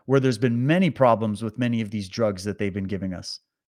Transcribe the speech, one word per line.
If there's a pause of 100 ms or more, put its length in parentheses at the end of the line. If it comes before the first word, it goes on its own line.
where
there's
been
many
problems
with
many
of
these
drugs
that
they've
been
giving
us (300)